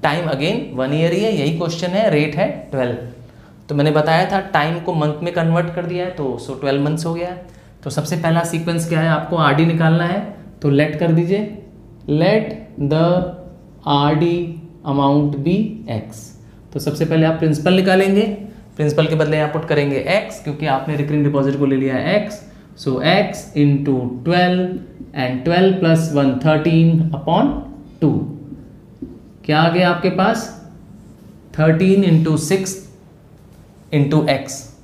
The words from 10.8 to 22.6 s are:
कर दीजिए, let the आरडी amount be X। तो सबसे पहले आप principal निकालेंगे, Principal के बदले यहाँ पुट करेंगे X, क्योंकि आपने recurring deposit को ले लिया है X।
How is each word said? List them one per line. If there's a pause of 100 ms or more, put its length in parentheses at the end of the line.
कर
दीजिए, (540)
let (400)
the (800)
आरडी (480)
amount (100)
be (380)
X। (520)
तो
सबसे
पहले
आप
principal
निकालेंगे, (540)
Principal
के
बदले
यहाँ
पुट
करेंगे
X,
क्योंकि
आपने
recurring
deposit
को
ले
लिया
है
X। (400)